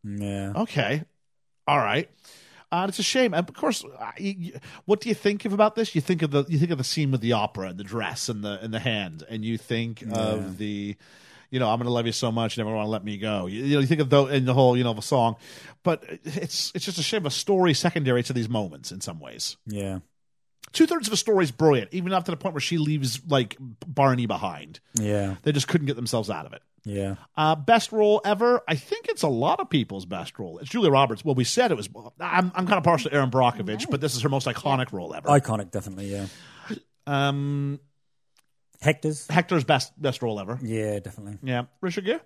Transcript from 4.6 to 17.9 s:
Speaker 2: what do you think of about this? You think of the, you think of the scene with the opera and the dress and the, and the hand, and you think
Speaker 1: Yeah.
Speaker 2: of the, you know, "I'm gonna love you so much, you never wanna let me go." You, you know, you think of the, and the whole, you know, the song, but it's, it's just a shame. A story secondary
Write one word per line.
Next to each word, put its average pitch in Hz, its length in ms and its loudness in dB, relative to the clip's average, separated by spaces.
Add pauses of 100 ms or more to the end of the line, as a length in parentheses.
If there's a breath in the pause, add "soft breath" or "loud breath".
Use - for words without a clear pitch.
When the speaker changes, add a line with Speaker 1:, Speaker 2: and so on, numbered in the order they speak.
Speaker 2:
what 208 160 2
do 240 80 -6
you 214 60 2
think 208 300 0
of 196 80 0
about 214 220 4
this? 226 200 -2
You 156 60 4
think 170 200 0
of 151 100 0
the, 143 160 2
you 165 120 0
think 170 120 4
of 151 60 0
the 131 60 -4
scene 147 280 0
with 127 100 0
the 117 120 2
opera 104 340 -2
and 90 120 -10
the 101 40 -10
dress 104 460 -6
and 104 140 -6
the, 101 180 -6
and 113 120 -8
the 110 60 -4
hand, 95 500 -4
and 110 140 -8
you 113 140 -4
think 117 440 -6
Speaker 1:
Yeah. 110 140 -8
Speaker 2:
of 104 440 -2
the, 104 360 -6 (560 loud breath)
you 127 80 -2
know, 117 100 2
"I'm 113 100 4
gonna 120 120 -2
love 117 140 0
you 117 60 0
so 117 200 -2
much, 113 260 -2
you 113 60 -4
never 110 120 -4
wanna 107 140 -2
let 107 140 -4
me 104 140 -8
go." 101 300 -4
You, 104 180 -8
you 143 100 4
know, 143 60 4
you 135 60 4
think 151 140 2
of 135 80 0
the, 139 160 8
and 131 220 2
the 127 60 2
whole, 123 240 8
you 127 60 2
know, 117 100 2
the 107 80 -6
song, 117 340 2 (480 loud breath)
but 165 200 0 (200)
it's, - 520 -6
it's 180 100 -6
just 185 140 -6
a 151 40 -2
shame. 202 220 -2
A 135 60 0
story 185 420 4
secondary 131 500 2